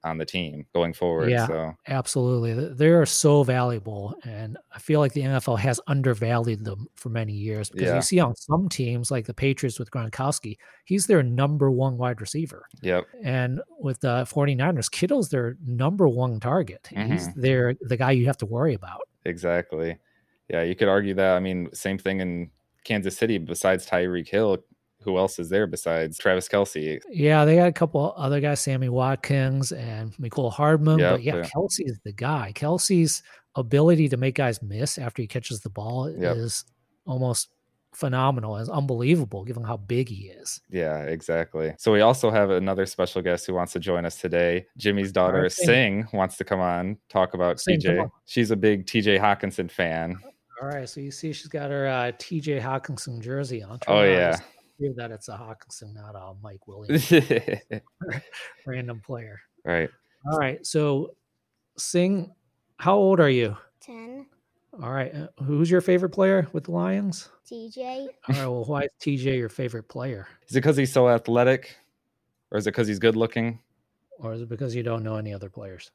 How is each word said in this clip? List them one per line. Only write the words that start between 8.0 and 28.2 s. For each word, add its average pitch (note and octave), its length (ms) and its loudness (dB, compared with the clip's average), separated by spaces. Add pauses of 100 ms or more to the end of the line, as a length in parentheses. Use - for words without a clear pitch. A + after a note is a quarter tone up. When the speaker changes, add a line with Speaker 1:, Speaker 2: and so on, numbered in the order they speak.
Speaker 2:
see F3+ 160 2
on B2 160 2
some E3+ 340 -2
teams, A#2+ 400 -4
like B2 160 -2
the A2+ 80 -10
Patriots C3+ 460 -2
with A#2+ 100 -8
Gronkowski, A#2 680 -6 (280)
he's F#3+ 220 0
their F3 160 6
number C3+ 480 2
one B2+ 260 0
wide B2 240 -2
receiver. - 460 -8 (160)
Speaker 1:
Yep. F2+ 220 2 (180)
Speaker 2:
And B2+ 360 -2 (200)
with C#3 200 -4
the B2+ 300 0
forty-niners, C#3+ 580 0
Kittle's G3+ 420 0
their B2+ 360 -2
number D3 420 2
one B2 320 0
target. B2 500 -2
He's C3 380 -2
Speaker 1:
Mm-hmm. B2+ 140 -8
Speaker 2:
their, B2+ 400 2
the A#2+ 160 -2
guy B2+ 140 2
you B2 160 4
have C#3 100 0
to - 80 -4
worry A#2+ 300 0
about. F#2+ 260 -12 (240)
Speaker 1:
Exactly. E2+ 720 -2 (500)
Yeah, E2+ 140 -2
you F2 140 0
could G2+ 140 4
argue G2 260 2
that. F#2+ 200 4
I F2+ 40 2
mean, F#2 340 -4
same F#2+ 240 -4
thing F#2+ 240 -2
in F2 300 -6 (320)
Kansas G2 340 -4
City. A2 220 0
Besides F#2 460 0
Tyreek F2+ 440 -2
Hill, G2+ 340 2 (440)
who F#2 100 0
else F#2+ 220 0
is E2 100 -8
there G2+ 160 2
besides E2 520 -4
Travis F#2 320 2
Kelce? D#2 500 -2 (100)
Speaker 2:
Yeah, D3+ 360 4
they D#3 100 6
got F3 140 6
a - 20 0
couple D3+ 460 0
other C#3+ 240 0